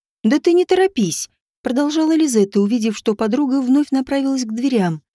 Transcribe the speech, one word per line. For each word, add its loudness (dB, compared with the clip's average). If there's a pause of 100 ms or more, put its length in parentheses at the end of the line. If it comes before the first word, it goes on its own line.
(240)
«Да 2
ты 2
не 2
торопись», -2 (320)
продолжала 0
Лизетта, 2
увидев, 0
что -2
подруга 0
вновь 2
направилась -2
к -10
дверям. -2 (140)